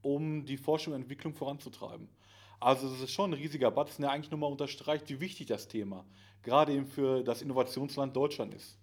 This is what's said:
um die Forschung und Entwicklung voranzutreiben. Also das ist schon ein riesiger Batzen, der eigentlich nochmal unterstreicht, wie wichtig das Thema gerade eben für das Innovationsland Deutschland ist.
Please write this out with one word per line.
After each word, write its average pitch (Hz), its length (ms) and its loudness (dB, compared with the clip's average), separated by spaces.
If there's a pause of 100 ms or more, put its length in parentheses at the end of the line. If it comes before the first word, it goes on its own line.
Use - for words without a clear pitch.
um 147 460 0
die 135 100 -4
Forschung 156 380 0
und 131 80 -4
Entwicklung 139 320 -8
voranzutreiben. - 720 -10 (520)
Also 131 280 6
das 131 120 -6
ist 131 120 -6
schon 196 200 2
ein 143 60 -2
riesiger 143 320 4
Batzen, 147 320 0
der 139 100 2
eigentlich 147 180 -4
nochmal 147 220 0
unterstreicht, 143 580 -2
wie 135 100 -6
wichtig 185 260 -6
das 107 200 -2
Thema 98 400 -6 (360)
gerade 147 300 6
eben 139 140 0
für 131 380 2
das 120 180 0
Innovationsland 131 720 0
Deutschland 131 400 0
ist. - 280 -18